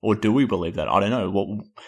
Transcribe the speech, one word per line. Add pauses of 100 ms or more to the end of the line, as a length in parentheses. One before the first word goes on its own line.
Or
do
we
believe
that?
I
don't
know.
What, (220)